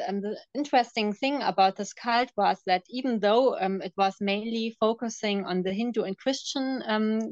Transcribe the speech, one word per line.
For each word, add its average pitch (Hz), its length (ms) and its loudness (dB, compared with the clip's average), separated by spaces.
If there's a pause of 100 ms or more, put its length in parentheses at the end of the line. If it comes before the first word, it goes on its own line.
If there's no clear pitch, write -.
um, 196 140 -4
the 208 180 -6 (160)
interesting 240 600 0
thing 269 280 -2
about 190 340 4
this 202 180 -8
cult 240 420 0
was 190 300 2
that 180 240 2
even 247 300 -2
though, 226 380 4
um, 190 240 -2
it 180 140 -10
was 196 240 2
mainly 226 600 -2
focusing 220 680 0
on 185 160 -2
the 190 120 -2
Hindu 226 280 -2
and 196 160 -6
Christian, 262 680 -4
um, 220 340 0 (120)